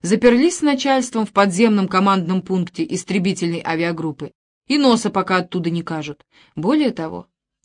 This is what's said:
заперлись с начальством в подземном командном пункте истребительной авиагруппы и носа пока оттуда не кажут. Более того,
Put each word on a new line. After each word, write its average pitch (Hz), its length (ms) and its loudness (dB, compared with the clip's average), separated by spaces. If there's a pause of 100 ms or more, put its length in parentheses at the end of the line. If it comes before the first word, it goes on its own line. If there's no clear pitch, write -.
заперлись 240 560 2
с - 60 -14
начальством 262 640 0
в - 40 -14
подземном 202 560 2
командном 190 540 0
пункте 180 420 -4
истребительной 175 800 -2
авиагруппы 160 680 -4 (340)
и 277 120 0
носа 233 320 4
пока 185 300 -2
оттуда 175 300 -4
не 170 140 -2
кажут. 151 420 -10 (300)
Более 254 360 0
того, 170 360 -10 (380)